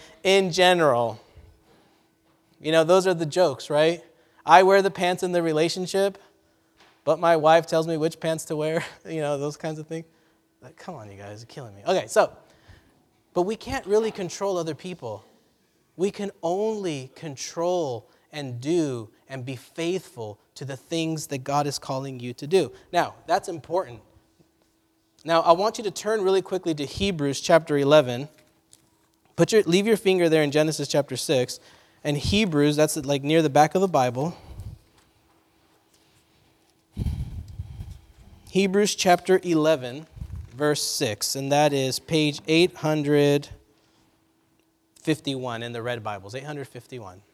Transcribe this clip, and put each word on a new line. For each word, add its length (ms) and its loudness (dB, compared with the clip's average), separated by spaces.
in 260 4
general. 680 4
You 120 -4
know, 120 6
those 220 6
are 80 2
the 100 -2
jokes, 460 0
right? 340 2
"I 200 10
wear 180 6
the 80 0
pants 320 -2
in 100 -4
the 100 0
relationship, 760 -2
but 140 0
my 180 4
wife 300 6
tells 200 0
me 100 -4
which 240 -4
pants 240 -4
to 120 -8
wear." 280 -2
<laughs> 120 -20
You 160 -6
know, 160 -2
those 180 -6
kinds 220 -10
of 80 -14
things. 180 -12
Like, 140 -20
come 180 -16
on, 160 -16
you 60 -18
guys, 240 -16
you're 60 -20
killing 280 -18
me. 120 -20
Okay, 200 -2
so, 240 2
but 100 0
we 140 -2
can't 300 -10
really 240 0
control 480 -6
other 160 -6
people. 500 -12
We 140 -2
can 220 -10
only 720 -4
control 920 -6
and 300 -10
do 480 -2
and 160 -12
be 140 -10
faithful 840 -8
to 100 -12
the 100 -10
things 520 -4
that 100 -6
God 280 -2
is 120 -6
calling 420 -8
you 140 -10
to 120 -14
do. 260 2
Now, 220 0
that's 220 -2
important. 540 -6
Now, 160 2
I 120 4
want 260 0
you 60 -8
to 60 -4
turn 320 -4
really 200 2
quickly 320 -4
to 100 -4
Hebrews 560 -2
chapter 380 4
eleven. 500 4
Put 160 2
your, 100 6
leave 240 2
your 100 2
finger 320 2
there 140 4
in 80 0
Genesis 380 0
chapter 280 -2
six. 420 -2
And 140 -2
Hebrews, 580 2
that's, 200 2
like, 260 -4
near 180 4
the 100 2
back 240 4
of 60 2
the 80 2
Bible. 460 0
Hebrews 440 2
chapter 480 4
eleven, 640 0
verse 260 0
six, 540 -4
and 160 -2
that 220 4
is 240 -2
page 500 -2
eight 280 2
hundred 720 2
fifty-one 600 -6
in 100 -10
the 100 -8
red 200 -6
Bibles, 320 -10
eight 100 -12
hundred 240 -12
fifty-one. 520 -18